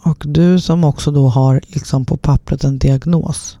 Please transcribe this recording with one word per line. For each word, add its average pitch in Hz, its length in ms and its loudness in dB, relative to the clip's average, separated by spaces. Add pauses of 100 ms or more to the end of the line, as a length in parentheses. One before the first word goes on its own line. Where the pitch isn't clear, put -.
Och - 220 -2
du 170 340 2
som 170 240 0
också 147 280 0
då 139 160 4
har, 131 400 2
liksom, 139 380 -4
på - 120 -4
pappret - 460 -2
en 135 160 -2
diagnos, 156 800 -2